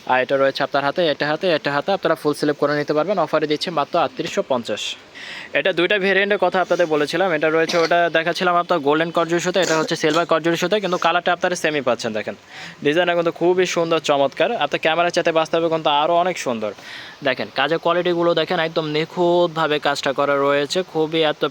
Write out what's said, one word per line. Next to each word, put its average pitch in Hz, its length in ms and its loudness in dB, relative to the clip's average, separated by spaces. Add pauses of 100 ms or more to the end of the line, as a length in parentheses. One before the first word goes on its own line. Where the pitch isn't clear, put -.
আর 127 160 2
এটা 139 140 0
রয়েছে 135 260 0
আপনার 139 220 -2
হাতে, 151 260 0
এটা 147 160 -2
হাতে, 160 280 0
এটা 143 180 -2
হাতে। 143 200 -2
আপনারা 170 220 0
ফুল 147 200 -2
স্লিভ 147 240 -2
করে 147 200 0
নিতে 147 160 -2
পারবেন। 175 240 0
অফারে 156 280 0
দিচ্ছি 151 240 -4
মাত্র 156 280 -2
আটত্রিশশো - 500 -2
পঞ্চাশ। 117 480 -4 (560)
এটা 160 200 0
দুইটা 180 260 2
ভেরিয়েন্টের 196 400 2
কথা 185 220 2
আপনাদের 175 260 2
বলেছিলাম। 160 460 0
এটা 156 180 2
রয়েছে, 160 280 2
ওটা 170 320 2
দেখাচ্ছিলাম 170 460 0
আপনার 175 220 2
গোল্ডেন 156 320 2
কট 165 180 0
জরি 170 120 2
সুতা, 180 200 0
এটা 160 180 2
হচ্ছে 160 180 -2
সিলভার 160 300 2
কট 160 160 2
জরি 165 140 2
সুতা, 180 240 0
কিন্তু 180 180 -2
কালারটা 175 340 2
আপনারা 180 220 0
সেমই 151 260 0
পাচ্ছেন। 120 320 -2
দেখেন, 107 220 -6 (500)
ডিজাইনটা 175 300 2
কিন্তু 170 180 0
খুবই 180 340 2
সুন্দর, 165 320 0
চমৎকার। 147 540 2
আপনার 156 280 -2
ক্যামেরা 170 300 2
চাইতে 170 220 0
বাস্তবে 160 360 0
কিন্তু 160 220 0
আরও 156 240 2
অনেক 175 240 0
সুন্দর। 107 340 -4 (520)
দেখেন, 127 300 -2
কাজের 147 240 0
কোয়ালিটিগুলো 170 560 0
দেখেন, 165 240 0
একদম 165 280 -2
নিখুঁতভাবে 160 920 0
কাজটা 143 340 -2
করা 143 240 0
রয়েছে। 143 460 0
খুবই 160 400 -2
এত 151 280 0